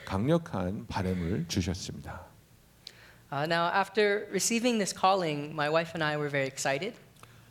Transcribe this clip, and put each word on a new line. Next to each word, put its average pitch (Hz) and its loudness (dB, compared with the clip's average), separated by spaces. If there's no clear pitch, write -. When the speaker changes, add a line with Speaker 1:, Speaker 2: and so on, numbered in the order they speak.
Speaker 1:
강력한 113 0
바람을 92 -2
주셨습니다. - -4
Speaker 2:
Uh, 147 -2
now, 170 2
after 202 2
receiving 226 2
this 190 0
calling, 156 2
my 147 0
wife 165 2
and 165 -2
I 151 0
were 147 -2
very 139 0
excited. 143 -2